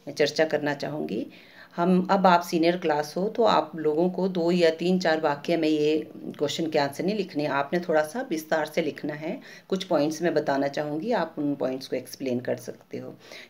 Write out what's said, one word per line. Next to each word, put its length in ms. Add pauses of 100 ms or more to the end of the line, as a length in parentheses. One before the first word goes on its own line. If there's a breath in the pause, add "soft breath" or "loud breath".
(160)
चर्चा 280
करना 280
चाहूँगी। 540 (480 loud breath)
हम, 360
अब 160
आप 140
सीनियर 360
क्लास 400
हो 120
तो 140
आप 320
लोगों 340
को 180
दो 240
या 180
तीन 300
चार 220
वाक्य 360
में 120
ये 380 (100)
क्वेश्चन 520
के 100
आंसर 240
नहीं 120
लिखने, 300
आपने 340
थोड़ा 240
सा 260
विस्तार 360
से 160
लिखना 320
है। 280 (260 loud breath)
कुछ 160
पॉइंट्स 380
मैं 120
बताना 340
चाहूँगी, 440
आप 260
उन 180
पॉइंट्स 320
को 80
एक्सप्लेन 440
कर 160
सकते 420
हो। 180 (340 loud breath)